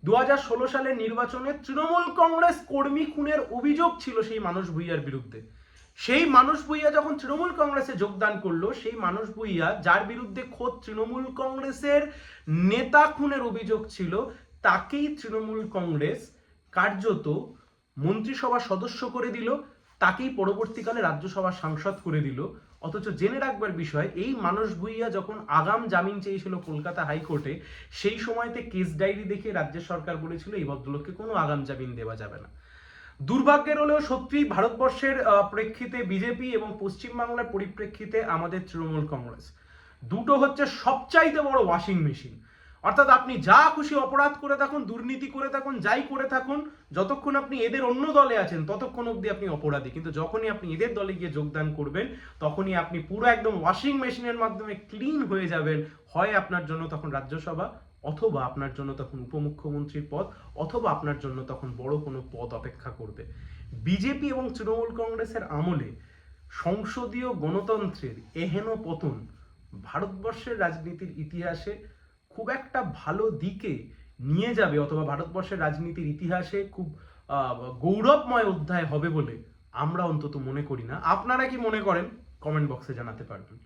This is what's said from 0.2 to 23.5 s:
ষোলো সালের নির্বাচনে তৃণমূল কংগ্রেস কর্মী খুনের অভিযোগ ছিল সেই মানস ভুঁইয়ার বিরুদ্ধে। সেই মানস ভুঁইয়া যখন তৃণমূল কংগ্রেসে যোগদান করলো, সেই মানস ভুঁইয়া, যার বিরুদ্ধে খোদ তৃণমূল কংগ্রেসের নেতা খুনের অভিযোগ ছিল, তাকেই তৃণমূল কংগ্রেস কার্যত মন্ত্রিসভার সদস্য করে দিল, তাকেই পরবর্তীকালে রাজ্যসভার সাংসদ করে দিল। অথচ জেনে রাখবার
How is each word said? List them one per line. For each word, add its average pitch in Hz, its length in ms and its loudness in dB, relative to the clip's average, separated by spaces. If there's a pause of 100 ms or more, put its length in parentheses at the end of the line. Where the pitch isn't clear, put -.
ষোলো 247 280 0
সালের 262 300 0
নির্বাচনে 240 560 -2
তৃণমূল 320 520 0 (120)
কংগ্রেস 339 520 6
কর্মী 277 360 2
খুনের 294 360 0
অভিযোগ 294 600 2
ছিল 226 220 0
সেই 220 160 -2
মানস 180 320 -2
ভুঁইয়ার 165 300 -2
বিরুদ্ধে। 120 420 -8 (540)
সেই 302 300 4
মানস 269 400 8
ভুঁইয়া 302 240 4
যখন 294 280 2
তৃণমূল 302 340 -2
কংগ্রেসে 277 400 2
যোগদান 202 480 0
করলো, 185 340 0
সেই 226 180 -6
মানস 208 420 -4
ভুঁইয়া, 185 480 0
যার 185 220 6
বিরুদ্ধে 240 380 -8
খোদ 247 300 -6 (120)
তৃণমূল 226 400 -4
কংগ্রেসের 269 880 0 (360)
নেতা 233 580 6
খুনের 277 360 0
অভিযোগ 220 460 -2
ছিল, 190 380 -2 (360)
তাকেই 285 540 2
তৃণমূল 220 540 -4
কংগ্রেস 165 600 -2 (420)
কার্যত 190 560 2 (680)
মন্ত্রিসভার 220 640 0
সদস্য 233 480 -4
করে 240 200 -2
দিল, 233 280 0 (420)
তাকেই 190 300 2
পরবর্তীকালে 220 720 -2
রাজ্যসভার 185 520 0
সাংসদ 160 420 -2 (100)
করে 151 160 0
দিল। 131 280 -2 (320)
অথচ 185 280 -6
জেনে 196 300 0
রাখবার 214 320 -2